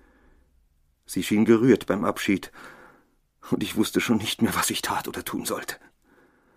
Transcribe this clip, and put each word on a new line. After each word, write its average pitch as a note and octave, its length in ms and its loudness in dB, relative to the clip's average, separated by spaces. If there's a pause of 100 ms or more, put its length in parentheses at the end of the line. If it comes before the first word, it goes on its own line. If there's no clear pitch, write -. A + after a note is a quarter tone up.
(1040)
Sie - 180 -6
schien A2 220 2
gerührt A#2 420 6
beim F#2+ 180 0
Abschied, - 480 -2 (1000)
und - 120 -2
ich - 140 -8
wusste - 240 0
schon A2+ 180 0
nicht G2+ 240 -4
mehr, G2+ 120 0
was - 160 -2
ich - 120 -4
tat - 260 -4
oder - 160 -10
tun - 220 -8
sollte. - 300 -8 (800)